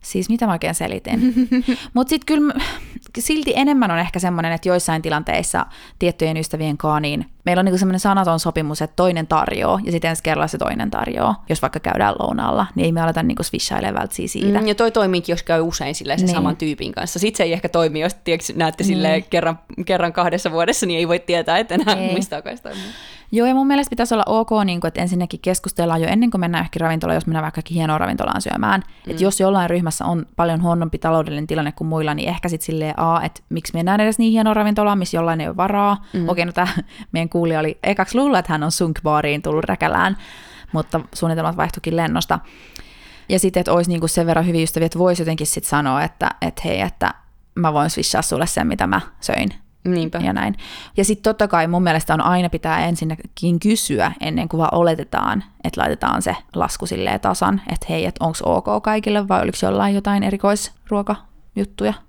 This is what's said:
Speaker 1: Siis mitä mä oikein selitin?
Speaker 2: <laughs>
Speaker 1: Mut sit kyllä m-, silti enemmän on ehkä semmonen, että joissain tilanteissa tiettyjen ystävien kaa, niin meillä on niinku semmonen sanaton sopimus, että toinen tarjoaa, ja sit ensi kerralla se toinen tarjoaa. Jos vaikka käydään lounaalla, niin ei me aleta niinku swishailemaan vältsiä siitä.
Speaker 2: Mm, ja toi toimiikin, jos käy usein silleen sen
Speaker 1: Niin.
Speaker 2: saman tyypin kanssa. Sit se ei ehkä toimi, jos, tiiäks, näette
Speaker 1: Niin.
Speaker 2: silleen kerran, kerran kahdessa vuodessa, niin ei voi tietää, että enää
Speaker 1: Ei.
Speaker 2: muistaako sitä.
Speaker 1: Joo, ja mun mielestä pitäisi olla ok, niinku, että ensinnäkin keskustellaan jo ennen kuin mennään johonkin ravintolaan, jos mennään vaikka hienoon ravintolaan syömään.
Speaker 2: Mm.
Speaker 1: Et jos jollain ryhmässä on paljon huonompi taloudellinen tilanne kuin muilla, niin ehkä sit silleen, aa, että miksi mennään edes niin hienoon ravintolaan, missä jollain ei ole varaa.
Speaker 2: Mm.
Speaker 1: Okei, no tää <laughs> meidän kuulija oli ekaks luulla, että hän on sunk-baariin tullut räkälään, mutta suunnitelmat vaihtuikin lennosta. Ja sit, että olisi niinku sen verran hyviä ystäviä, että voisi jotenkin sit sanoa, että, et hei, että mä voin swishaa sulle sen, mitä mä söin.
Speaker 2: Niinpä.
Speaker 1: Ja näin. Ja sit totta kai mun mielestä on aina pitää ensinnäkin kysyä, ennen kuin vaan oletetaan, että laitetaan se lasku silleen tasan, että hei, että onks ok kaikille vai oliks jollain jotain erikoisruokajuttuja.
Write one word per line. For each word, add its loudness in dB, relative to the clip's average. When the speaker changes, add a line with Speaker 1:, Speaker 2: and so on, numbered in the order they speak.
Speaker 1:
Siis -4
mitä 2
mä 2
oikein -2
selitin? 0
Speaker 2:
<laughs> -4
Speaker 1:
Mut 2
sit 0
kyllä 2
m-, -2
silti 0
enemmän 4
on 0
ehkä -2
semmonen, 0
että -2
joissain 2
tilanteissa -2
tiettyjen 0
ystävien -4
kaa, 0
niin -2
meillä 2
on 4
niinku 4
semmonen 2
sanaton 2
sopimus, -2
että -4
toinen 2
tarjoaa, 2
ja -2
sit -2
ensi -2
kerralla 0
se -6
toinen -2
tarjoaa. -2
Jos 0
vaikka -2
käydään 0
lounaalla, 0
niin 2
ei 2
me 0
aleta 0
niinku -2
swishailemaan -4
vältsiä -6
siitä. 0
Speaker 2:
Mm, 0
ja 2
toi 2
toimiikin, 0
jos -4
käy 2
usein -4
silleen -4
sen 4
Speaker 1:
Niin. 2
Speaker 2:
saman 0
tyypin -4
kanssa. -6
Sit 0
se 2
ei 2
ehkä -4
toimi, 2
jos, -2
tiiäks, -4
näette 0
Speaker 1:
Niin. 2
Speaker 2:
silleen 2
kerran, 0
kerran 0
kahdessa 0
vuodessa, 2
niin 0
ei 2
voi 2
tietää, 0
että 0
enää 2
Speaker 1:
Ei. -2
Speaker 2:
muistaako -4
sitä. -16
Speaker 1:
Joo, 4
ja 4
mun 4
mielestä 2
pitäisi 0
olla 2
ok, 2
niinku, -2
että -4
ensinnäkin -2
keskustellaan 0
jo 0
ennen 4
kuin 0
mennään 0
johonkin -4
ravintolaan, 0
jos 0
mennään 0
vaikka -6
hienoon 0
ravintolaan -2
syömään. 0
Speaker 2:
Mm. -8
Speaker 1:
Et -2
jos 2
jollain 2
ryhmässä 0
on -2
paljon 2
huonompi 0
taloudellinen 0
tilanne -2
kuin -6
muilla, 0
niin -4
ehkä -4
sit -4
silleen, -2
aa, 2
että -8
miksi -6
mennään 2
edes 2
niin 6
hienoon 4
ravintolaan, 2
missä -2
jollain 0
ei -2
ole -6
varaa. 2
Speaker 2:
Mm. 0
Speaker 1:
Okei, 0
no -6
tää 0
<laughs> -18
meidän -2
kuulija 2
oli -2
ekaks 0
luulla, 4
että -2
hän 0
on 0
sunk-baariin 0
tullut 0
räkälään, 2
mutta -2
suunnitelmat -2
vaihtuikin -2
lennosta. 0
Ja 4
sit, 2
että 2
olisi 2
niinku 0
sen 2
verran 2
hyviä 2
ystäviä, 0
että -4
voisi 4
jotenkin -2
sit -4
sanoa, 0
että, -2
et -6
hei, 0
että -2
mä 0
voin 2
swishaa 0
sulle 0
sen, 0
mitä 0
mä 0
söin. 0
Speaker 2:
Niinpä. 0
Speaker 1:
Ja 0
näin. -2
Ja 4
sit 0
totta 2
kai 2
mun 2
mielestä 2
on 2
aina 2
pitää 0
ensinnäkin -2
kysyä, 2
ennen -2
kuin -2
vaan 2
oletetaan, 2
että -4
laitetaan 0
se -2
lasku -2
silleen -2
tasan, 0
että -4
hei, -2
että -4
onks -2
ok 0
kaikille 0
vai 2
oliks -2
jollain 2
jotain 0
erikoisruokajuttuja. -2